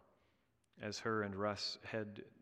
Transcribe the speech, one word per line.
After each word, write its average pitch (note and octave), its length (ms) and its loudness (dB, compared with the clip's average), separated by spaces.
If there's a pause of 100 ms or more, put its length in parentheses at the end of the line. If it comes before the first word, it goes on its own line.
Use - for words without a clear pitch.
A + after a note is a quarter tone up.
(800)
as G#2+ 180 -2
her A2 220 2
and G2 140 0
Russ G2+ 480 2
head G#2 400 -2 (180)